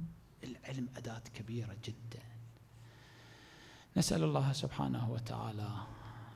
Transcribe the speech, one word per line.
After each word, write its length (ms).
العلم 520
أداة 260
كبيرة 500
جدًا. 380
نسأل 280
الله 280
سبحانه 580
وتعالى 600